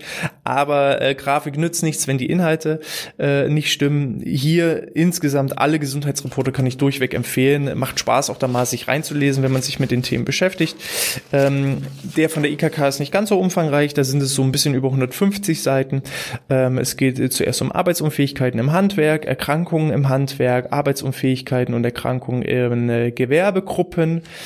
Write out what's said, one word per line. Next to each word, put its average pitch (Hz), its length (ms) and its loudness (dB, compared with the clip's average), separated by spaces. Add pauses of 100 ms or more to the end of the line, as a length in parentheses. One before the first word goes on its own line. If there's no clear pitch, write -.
(440)
aber, 139 580 2
äh, 135 140 2
Grafik 143 420 -2
nützt 165 240 0
nichts, 156 260 -2
wenn 135 120 0
die 127 80 -2
Inhalte, 160 540 0 (360)
äh, 143 300 2
nicht 151 240 2
stimmen. 143 520 0
Hier 160 720 0
insgesamt 147 600 2
alle 151 220 2
Gesundheitsreporte 135 720 -4
kann 131 160 0
ich 131 100 -2
durchweg 139 380 2
empfehlen. 139 640 0
Macht - 220 -4
Spaß, 127 300 2
auch - 80 -8
da 135 100 0
mal 123 200 0
sich - 200 -6
reinzulesen, 139 560 0
wenn 131 80 2
man 131 120 0
sich - 160 -4
mit 135 100 2
den 127 140 0
Themen - 220 -2
beschäftigt. 170 520 -2 (560)
Ähm, 139 460 2 (360)
der 156 140 4
von 156 140 -2
der 147 80 2
I 147 60 -4
K 156 120 2
K 147 180 0
ist 135 120 -2
nicht 143 120 -4
ganz 208 180 0
so 190 100 4
umfangreich, 151 560 2
da 143 80 4
sind 135 180 0
es 135 140 -2
so 139 80 2
ein 131 80 2
bisschen 143 240 0
über 135 160 0
hundertfünfzig 156 720 0
Seiten. 135 400 0 (460)
Ähm, 131 280 2
es - 180 -2
geht 131 380 0
zuerst - 300 0
um 135 80 -2
Arbeitsunfähigkeiten 143 880 0
im 135 120 2
Handwerk, 165 540 2
Erkrankungen 160 540 -2
im 143 300 2
Handwerk, 131 640 0
Arbeitsunfähigkeiten 131 1000 0
und 117 120 0
Erkrankungen 123 560 -2
in, 120 480 0
äh, 117 220 0
Gewerbegruppen. 165 1120 0 (220)